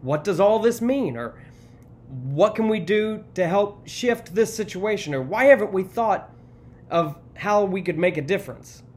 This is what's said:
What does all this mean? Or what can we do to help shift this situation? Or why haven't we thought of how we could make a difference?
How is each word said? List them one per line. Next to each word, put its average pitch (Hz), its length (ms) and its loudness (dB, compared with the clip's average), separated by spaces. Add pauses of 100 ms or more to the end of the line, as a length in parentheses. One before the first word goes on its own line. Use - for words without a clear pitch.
What 151 220 -4
does 180 160 -2
all 208 220 4
this 233 200 0
mean? 233 360 -2
Or 117 180 -10 (720)
what 139 460 2
can 220 140 0
we 220 100 2
do 214 460 0 (100)
to 180 140 0
help 202 400 0
shift - 460 -4
this 220 200 2
situation? 190 580 -4
Or 135 100 -2
why 208 240 0
haven't 214 260 6
we 190 100 0
thought 202 480 -4 (580)
of 160 300 -2 (160)
how 208 300 2
we 190 180 -4
could 160 160 -4
make 175 200 0
a 143 40 -6
difference? - 600 -8 (120)